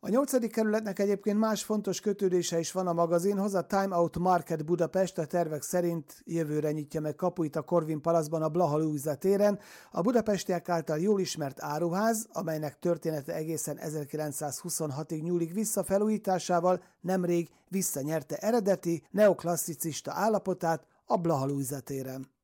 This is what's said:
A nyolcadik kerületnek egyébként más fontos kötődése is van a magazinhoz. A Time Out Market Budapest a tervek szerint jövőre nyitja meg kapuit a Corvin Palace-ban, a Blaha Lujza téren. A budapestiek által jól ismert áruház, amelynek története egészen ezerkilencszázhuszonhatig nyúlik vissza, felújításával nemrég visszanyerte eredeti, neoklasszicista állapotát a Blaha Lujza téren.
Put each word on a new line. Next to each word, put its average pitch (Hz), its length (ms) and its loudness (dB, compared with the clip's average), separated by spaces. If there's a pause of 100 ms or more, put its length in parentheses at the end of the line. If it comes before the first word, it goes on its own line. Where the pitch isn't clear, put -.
A - 60 -8
nyolcadik 233 420 2
kerületnek 220 480 0
egyébként 202 400 2
más 220 240 0
fontos 208 360 -2
kötődése 185 600 0
is 160 120 -4
van 185 160 -2
a 175 60 0
magazinhoz. 175 600 2
A 180 120 0
Time 196 320 0
Out 170 200 2
Market 170 480 2
Budapest 175 520 0
a 160 80 -2
tervek 156 360 -2
szerint 170 640 -2
jövőre 151 460 -2
nyitja 151 300 -4
meg 151 140 -4
kapuit 170 400 -2
a 160 60 -2
Corvin 160 400 0
Palace-ban, 165 400 2
a 156 80 2
Blaha 156 280 2
Lujza 151 380 0
téren. 202 440 4 (320)
A - 100 -2
budapestiek 208 680 0
által 160 300 0
jól 196 200 2
ismert 151 440 -4
áruház, 175 680 0
amelynek 156 480 -4
története 165 540 -2
egészen 160 440 -4
ezerkilencszázhuszonhatig 151 1500 -6
nyúlik 170 300 0
vissza, 208 300 -2
felújításával 185 1000 2 (180)
nemrég 175 480 0 (200)
visszanyerte 156 680 -2
eredeti, 190 720 0
neoklasszicista 170 1000 2
állapotát 180 720 0 (200)
a 233 120 0
Blaha 165 280 2
Lujza 139 340 -2
téren. 131 500 -10 (140)